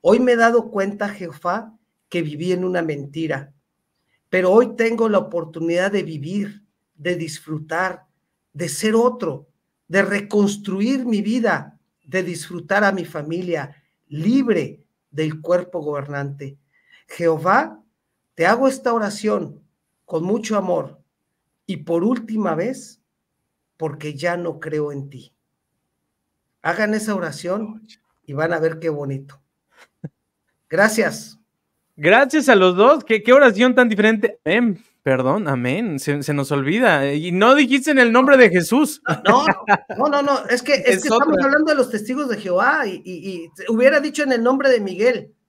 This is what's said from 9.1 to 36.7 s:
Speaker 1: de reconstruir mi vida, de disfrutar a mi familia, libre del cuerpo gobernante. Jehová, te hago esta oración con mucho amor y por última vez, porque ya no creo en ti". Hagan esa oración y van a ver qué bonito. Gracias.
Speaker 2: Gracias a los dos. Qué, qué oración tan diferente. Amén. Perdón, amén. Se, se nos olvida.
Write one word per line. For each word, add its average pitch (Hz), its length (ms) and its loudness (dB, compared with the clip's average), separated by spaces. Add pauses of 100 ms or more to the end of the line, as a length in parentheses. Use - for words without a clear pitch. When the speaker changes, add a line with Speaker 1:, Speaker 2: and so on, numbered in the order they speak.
Speaker 1:
de 190 140 2
reconstruir 202 1040 -2
mi 214 160 -2
vida, 202 560 -2 (260)
de 170 180 -4
disfrutar 180 600 -4
a 196 80 2
mi 185 120 -6
familia, 160 760 -8 (260)
libre 180 760 -2 (260)
del 156 300 -6
cuerpo 175 400 -4
gobernante. 143 760 -8 (500)
Jehová, 175 720 0 (520)
te 165 120 0
hago 240 220 4
esta 254 240 -2
oración 208 680 -4 (420)
con 165 200 -4
mucho 220 320 -2
amor 180 440 -4 (680)
y 185 120 -8
por 170 260 -2
última 220 500 -2
vez, 208 460 -8 (760)
porque 147 380 -8
ya 170 220 -4
no 170 240 -8
creo 151 320 -6
en 139 160 -12
ti". 131 260 -20 (1300)
Hagan 208 320 -2
esa 214 200 -4
oración 180 720 -8 (400)
y 147 60 -14
van 160 200 -2
a 165 60 -2
ver 160 200 -2
qué 165 100 -4
bonito. 139 520 -8 (1300)
Gracias. 202 680 0 (580)
Speaker 2:
Gracias 247 520 4
a 247 60 8
los 185 220 6
dos. 247 280 6
Qué, 220 180 0
qué 233 100 6
oración 247 420 6
tan 247 140 4
diferente. 214 560 2
Amén. 208 380 0 (200)
Perdón, 135 460 0
amén. 139 500 -2
Se, 143 240 -4
se 147 120 -4
nos 143 180 -2
olvida. 147 600 2